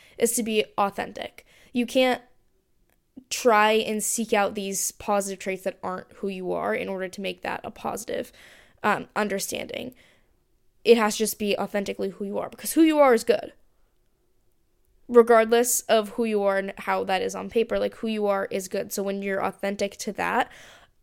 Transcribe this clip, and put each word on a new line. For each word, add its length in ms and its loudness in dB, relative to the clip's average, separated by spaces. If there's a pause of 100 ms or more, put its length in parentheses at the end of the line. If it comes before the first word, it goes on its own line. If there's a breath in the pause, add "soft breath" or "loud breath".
(200 soft breath)
is 160 2
to 80 -2
be 220 0 (120)
authentic. 640 -6 (280 soft breath)
You 160 0
can't 340 2 (1080)
try 420 4
and 320 0
seek 300 -2
out 200 2
these 380 -6
positive 480 -2
traits 240 -8
that 180 -6
aren't 360 -10
who 100 -6
you 240 -6
are 240 -2
in 120 -6
order 200 -6
to 140 -12
make 200 -8
that 220 -6
a 80 -10
positive, 600 -8 (520 soft breath)
um, 320 0
understanding. 800 -6 (880 soft breath)
It 140 8
has 160 0
to 60 -8
just 200 -4
be 180 -2
authentically 520 -4
who 160 -10
you 120 -6
are, 120 -6
because 240 -10
who 100 4
you 160 4
are 140 8
is 100 2
good. 300 0 (1600)
Regardless 720 6
of 300 2
who 120 -2
you 200 0
are 140 2
and 220 -4
how 240 -2
that 180 0
is 140 -4
on 140 -8
paper, 280 0
like, 180 -2
who 120 -6
you 180 -2
are 240 0
is 180 -6
good. 240 -6
So 120 -4
when 180 -4
you're 220 -4
authentic 540 -4
to 160 -8
that, 360 -2 (540 loud breath)